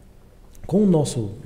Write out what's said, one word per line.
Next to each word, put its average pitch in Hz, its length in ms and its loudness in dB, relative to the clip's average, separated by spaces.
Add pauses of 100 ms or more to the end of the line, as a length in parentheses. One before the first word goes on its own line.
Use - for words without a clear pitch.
(680)
Com 202 160 2
o - 20 4
nosso 127 600 0